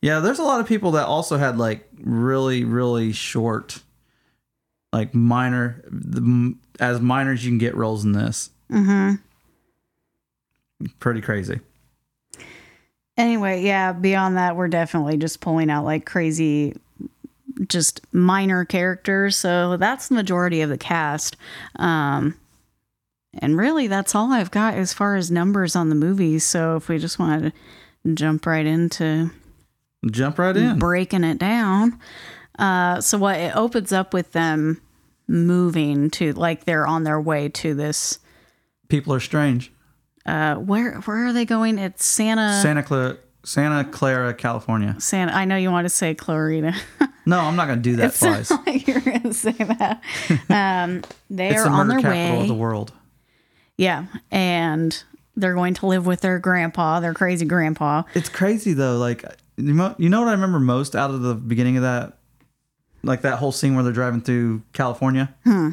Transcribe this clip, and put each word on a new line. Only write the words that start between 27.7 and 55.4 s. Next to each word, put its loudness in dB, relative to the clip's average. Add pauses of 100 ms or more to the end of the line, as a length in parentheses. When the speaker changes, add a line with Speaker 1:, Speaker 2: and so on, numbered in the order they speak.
Speaker 2:
to 0
jump 0
right 0
into 0 (800)
Speaker 1:
Jump -2
right 2
in. 2
Speaker 2:
breaking 2
it 0
down. 2 (600)
Uh, 0
so 0
what, 2
it -4
opens -2
up 0
with -2
them 0 (480)
moving 2
to, -2
like, -4
they're 0
on 0
their 0
way -2
to -4
this -4 (720)
Speaker 1:
People 0
are 0
strange. -2 (540)
Speaker 2:
Uh, -2
where, -2
where -4
are -2
they 0
going? 0
It's -6
Santa 2
Speaker 1:
Santa 2
Cla-, -2 (280)
Santa 0
Clara, -2
California. -2
Speaker 2:
Santa, -2
I 2
know 0
you 0
want 0
to -2
say 0
Clarita. -2 (260)
<laughs> 4 (180)
Speaker 1:
No, 4
I'm 0
not 6
gonna 2
do 2
that 4
Speaker 2:
It 0
sounds 2
Speaker 1:
twice. 2
Speaker 2:
<laughs> -4
like 0
you're 2
gonna 0
say -2
that. -2 (480)
Speaker 1:
<laughs> -
Speaker 2:
Um, 0 (280)
they -2
Speaker 1:
It's 2
Speaker 2:
are 2
Speaker 1:
the 4
Speaker 2:
on 4
Speaker 1:
murder 2
Speaker 2:
their 2
Speaker 1:
capital 0
Speaker 2:
way. 0
Speaker 1:
of 0
the 0
world. -2 (840)
Speaker 2:
Yeah, 0 (260)
and 0 (320)
they're 0